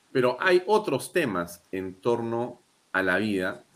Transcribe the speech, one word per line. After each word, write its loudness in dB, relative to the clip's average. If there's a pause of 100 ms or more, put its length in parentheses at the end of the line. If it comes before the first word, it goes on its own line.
(120)
Pero 2
hay 4
otros 0
temas -2 (100)
en -8
torno -2 (320)
a 0
la 2
vida -2 (120)